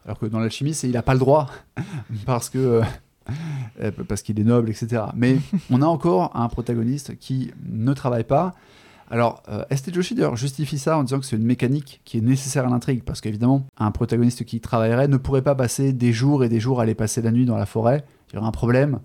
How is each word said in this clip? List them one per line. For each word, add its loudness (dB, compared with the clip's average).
Alors -8
que -6
dans -2
L'Alchimiste, -4
c'est -2
il 0
a -2
pas 2
le 4
droit, 4
<laughs> -10
parce -2
que, -6
euh, 4
euh, -2
parce -4
qu'il -4
est 2
noble, 4
et -6
cetera. -4
Mais 4
<laughs> -2
on 4
a 4
encore 0
un 0
protagoniste -4
qui -6
ne 0
travaille -2
pas. 0
Alors, 0
euh, -6
S -2
T -8
Joshi, -2
d'ailleurs, 0
justifie -4
ça 0
en 2
disant -2
que -6
c'est -4
une 0
mécanique 0
qui -8
est 0
nécessaire 0
à 0
l'intrigue, 0
parce -8
qu'évidemment, 2
un 0
protagoniste 0
qui -8
travaillerait 2
ne 4
pourrait 0
pas 2
passer 0
des 2
jours 2
et 2
des 2
jours 0
à 2
aller 2
passer -2
la 0
nuit 4
dans 2
la -2
forêt. 0
Il -12
y -6
aurait -4
un -2
problème. 2